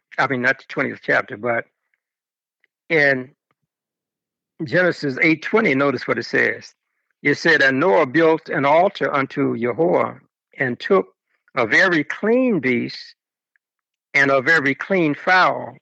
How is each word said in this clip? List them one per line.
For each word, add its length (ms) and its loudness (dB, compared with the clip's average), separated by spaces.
I 100 0
mean, 140 -4
not 160 0
the 100 -20
twentieth 340 -6
chapter, 340 -2
but 300 -4
in 440 0
Genesis 600 -2
eight 200 2
twenty, 320 0
notice 320 -2
what 120 -2
it 60 -6
says. 500 -4
It 140 0
said, 260 2
"And 180 2
Noah 260 2
built 420 2
an 160 -2
altar 480 2
unto 420 -2
Yahweh, 600 0
and 200 -4
took 300 0
of 180 -2
every 320 2
clean 560 0
beast 540 -4
and 180 2
of 180 2
every 260 2
clean 400 -2
fowl, 680 0